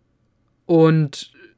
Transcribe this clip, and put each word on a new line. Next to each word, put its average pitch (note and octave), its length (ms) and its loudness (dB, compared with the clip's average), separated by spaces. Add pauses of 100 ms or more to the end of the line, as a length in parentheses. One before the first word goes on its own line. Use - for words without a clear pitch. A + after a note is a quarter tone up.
(680)
Und D#3+ 640 -2 (240)